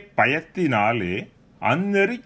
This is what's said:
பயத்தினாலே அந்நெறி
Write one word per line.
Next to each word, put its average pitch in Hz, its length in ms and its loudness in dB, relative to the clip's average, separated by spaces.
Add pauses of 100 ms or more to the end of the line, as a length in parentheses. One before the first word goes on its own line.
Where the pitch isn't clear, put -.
(160)
பயத்தினாலே 117 1000 0 (460)
அந்நெறி 196 640 0